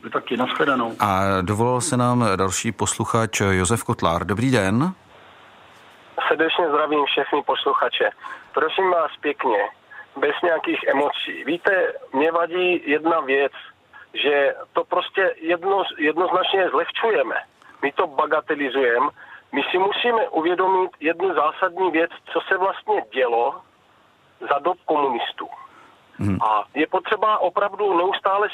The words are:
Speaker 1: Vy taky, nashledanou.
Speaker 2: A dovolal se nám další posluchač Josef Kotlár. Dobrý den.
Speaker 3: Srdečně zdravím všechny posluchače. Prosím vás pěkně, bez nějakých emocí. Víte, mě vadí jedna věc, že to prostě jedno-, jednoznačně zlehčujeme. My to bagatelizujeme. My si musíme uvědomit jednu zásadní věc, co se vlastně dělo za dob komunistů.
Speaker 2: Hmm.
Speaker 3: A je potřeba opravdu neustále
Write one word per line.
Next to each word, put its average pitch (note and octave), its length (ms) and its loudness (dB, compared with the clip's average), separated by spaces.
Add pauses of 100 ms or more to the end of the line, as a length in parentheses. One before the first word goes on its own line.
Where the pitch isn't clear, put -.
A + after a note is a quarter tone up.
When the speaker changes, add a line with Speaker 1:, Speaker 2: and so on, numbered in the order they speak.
Speaker 1:
Vy - 60 -12
taky, C3 260 -4
nashledanou. B2+ 640 0
Speaker 2:
A G2 220 2 (200)
dovolal A#2 380 0
se B2 160 0
nám B2 280 2 (120)
další F#2+ 360 0
posluchač - 680 0 (100)
Josef F#2+ 340 2
Kotlár. E2+ 420 0
Dobrý A2+ 240 0
den. A#2+ 420 2 (1400)
Speaker 3:
Srdečně D#3+ 400 0
zdravím D3 360 0
všechny C#3 380 -2
posluchače. B2 680 0 (440)
Prosím F3+ 360 0
vás E3 200 0 (100)
pěkně, C3 380 0 (580)
bez C#3+ 160 2 (120)
nějakých D#3+ 440 0
emocí. - 580 -2
Víte, F3 460 0 (200)
mě D3+ 200 2
vadí E3+ 580 0
jedna D#3 300 2
věc, C#3 320 2 (600)
že C#3 400 2 (180)
to E3+ 120 0
prostě F3+ 560 0
jedno-, F3 440 0 (140)
jednoznačně E3+ 720 0
zlehčujeme. E3+ 640 0 (480)
My C#3 100 0
to F#3 140 0
bagatelizujeme. C#3+ 1000 0 (460)
My C#3+ 180 -2
si F#3 80 0
musíme G#3 500 0
uvědomit F#3 640 2 (100)
jednu E3 340 0
zásadní F3 560 0
věc, E3 200 2 (220)
co E3 160 -2
se F#3+ 100 2
vlastně F#3+ 440 -2 (120)
dělo B2 400 0 (840)
za C#3 180 0
dob F3 260 -2
komunistů. C#3 640 -2 (720)
Speaker 2:
Hmm. G2 240 0
Speaker 3:
A G#2+ 220 2 (100)
je D3+ 120 0
potřeba G#3+ 520 0
opravdu G3 600 0
neustále G3 560 0